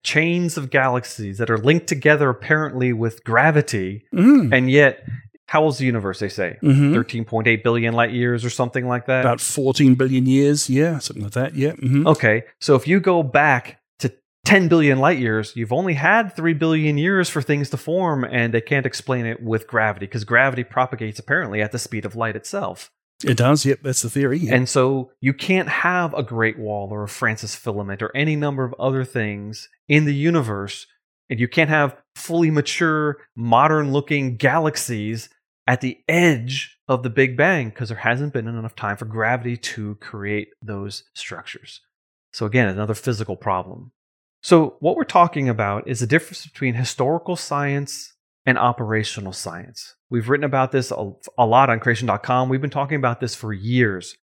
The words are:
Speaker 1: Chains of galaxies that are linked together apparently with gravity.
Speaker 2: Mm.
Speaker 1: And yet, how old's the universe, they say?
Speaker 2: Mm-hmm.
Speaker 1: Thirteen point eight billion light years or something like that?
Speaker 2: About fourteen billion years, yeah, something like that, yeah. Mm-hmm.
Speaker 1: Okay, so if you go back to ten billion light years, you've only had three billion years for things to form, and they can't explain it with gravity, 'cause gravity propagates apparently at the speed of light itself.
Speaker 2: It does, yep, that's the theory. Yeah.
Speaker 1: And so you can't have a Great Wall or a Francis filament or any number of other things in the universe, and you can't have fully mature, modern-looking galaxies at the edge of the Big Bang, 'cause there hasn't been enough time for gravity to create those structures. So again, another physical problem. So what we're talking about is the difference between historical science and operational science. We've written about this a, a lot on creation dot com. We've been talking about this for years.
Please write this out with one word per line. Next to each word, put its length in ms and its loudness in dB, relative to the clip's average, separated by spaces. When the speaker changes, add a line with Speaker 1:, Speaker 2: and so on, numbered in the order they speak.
Speaker 1:
Chains 540 0
of 120 -8
galaxies 680 -2
that 100 -2
are 80 2
linked 300 2
together 420 2
apparently 640 -2
with 320 -4
gravity. 800 2
Speaker 2:
Mm. 380 6
Speaker 1:
And 180 4
yet, 320 6
how 140 2
old's 160 0
the 80 0
universe, 320 -2
they 100 -4
say? 340 -4
Speaker 2:
Mm-hmm. 320 6
Speaker 1:
Thirteen 300 -2
point 220 -2
eight 160 2
billion 320 2
light 180 0
years 300 0
or 60 -4
something 380 -2
like 200 -4
that? 140 0
Speaker 2:
About 200 0
fourteen 540 4
billion 300 2
years, 460 2
yeah, 280 2
something 260 -8
like 80 -8
that, 220 -4
yeah. 180 -2
Mm-hmm. 340 2
Speaker 1:
Okay, 380 4
so 160 4
if 140 2
you 120 4
go 220 2
back 560 2
to 120 -2
ten 220 6
billion 300 4
light 200 4
years, 360 -2
you've 180 -4
only 200 -2
had 420 2
three 200 0
billion 420 0
years 320 0
for 140 -4
things 280 -2
to 60 -4
form, 480 -2
and 300 0
they 80 2
can't 240 -2
explain 400 -4
it 160 -6
with 240 -2
gravity, 400 -2
'cause 180 -8
gravity 400 2
propagates 540 -4
apparently 420 -4
at 100 0
the 80 -6
speed 280 -8
of 100 -10
light 180 -4
itself. 560 -8
Speaker 2:
It 140 2
does, 300 4
yep, 160 0
that's 180 -2
the 80 -6
theory. 300 0
Yeah. 160 0
Speaker 1:
And 120 2
so 440 0
you 140 0
can't 340 -2
have 460 -2
a 80 -4
Great 360 -2
Wall 320 -8
or 120 -8
a 60 -8
Francis 460 -6
filament 460 -6
or 160 -4
any 200 0
number 280 -2
of 140 -6
other 260 -2
things 640 -6
in 200 4
the 80 0
universe, 720 -2
and 100 -6
you 80 2
can't 220 0
have 260 0
fully 340 0
mature, 680 0
modern-looking 1040 2
galaxies 880 -2
at 120 0
the 180 -6
edge 680 0
of 160 0
the 40 -4
Big 280 0
Bang, 340 0
'cause 180 -10
there 100 -8
hasn't 340 -2
been 160 -4
enough 260 -10
time 220 -6
for 80 -12
gravity 520 -4
to 440 -10
create 480 -8
those 440 -12
structures. 680 -16
So 140 -6
again, 200 2
another 280 -2
physical 420 -6
problem. 560 -6
So 380 4
what 160 0
we're 80 -2
talking 440 2
about 380 -2
is 140 -6
the 80 0
difference 360 -2
between 300 -6
historical 600 -4
science 800 -6
and 140 2
operational 720 -2
science. 640 -14
We've 180 -2
written 160 2
about 280 0
this 180 -2
a, 220 -6
a 80 4
lot 240 6
on 80 2
creation 300 0
dot 160 -2
com. 240 0
We've 120 0
been 80 -4
talking 280 -4
about 240 -2
this 160 -6
for 160 -8
years. 640 0